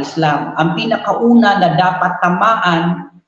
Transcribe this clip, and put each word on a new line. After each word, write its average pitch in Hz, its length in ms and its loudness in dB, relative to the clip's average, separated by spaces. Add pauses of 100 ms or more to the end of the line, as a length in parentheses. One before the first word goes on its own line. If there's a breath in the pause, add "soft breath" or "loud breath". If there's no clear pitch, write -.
Islam. 151 560 -2
Ang 170 160 0
pinakauna 220 880 2
na 170 160 2
dapat 185 400 0
tamaan 175 920 0 (160)